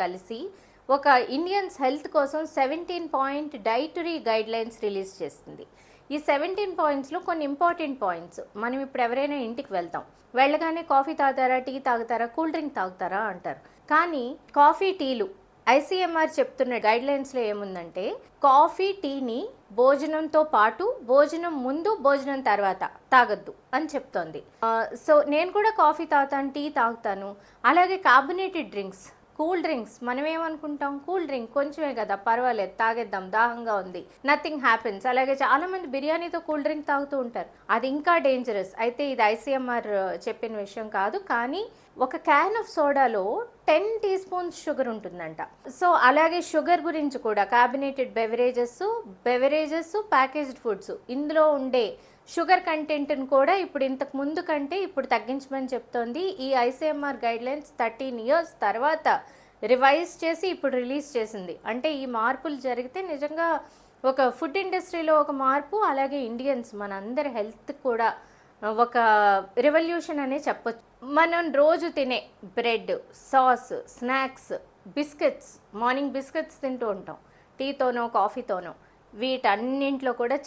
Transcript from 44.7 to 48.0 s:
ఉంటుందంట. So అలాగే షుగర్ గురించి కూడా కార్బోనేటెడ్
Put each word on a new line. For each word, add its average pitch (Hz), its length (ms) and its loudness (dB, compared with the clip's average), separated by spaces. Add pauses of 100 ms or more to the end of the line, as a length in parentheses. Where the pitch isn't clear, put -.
ఉంటుందంట. 175 500 -10 (360)
So 359 100 2 (220)
అలాగే 320 320 4
షుగర్ 320 400 2
గురించి 294 380 -4
కూడా 208 240 0 (100)
కార్బోనేటెడ్ 247 640 2